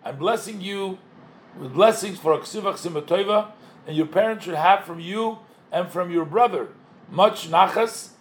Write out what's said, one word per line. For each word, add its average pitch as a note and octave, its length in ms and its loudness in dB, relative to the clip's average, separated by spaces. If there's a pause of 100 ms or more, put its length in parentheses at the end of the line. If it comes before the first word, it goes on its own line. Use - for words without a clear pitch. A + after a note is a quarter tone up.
I'm C3+ 140 -10
blessing G#3 440 -4
you G3 380 -8 (580)
with B2+ 160 -14
blessings G3 460 4
for D#3 140 2
a C#3+ 40 4
Ksiva G3+ 360 -4
Ksima E3 280 -6
Toiva, G3+ 500 0 (360)
and D#3 80 -8
your D#3 100 2
parents G#3 400 0
should F3 100 -6
have F3+ 280 4
from E3+ 160 -12
you G#3 400 -6 (320)
and F3+ 180 -2
from F3 220 -4
your E3 140 0
brother F3 440 0 (400)
much F3+ 400 0
nachas F#3+ 600 2 (120)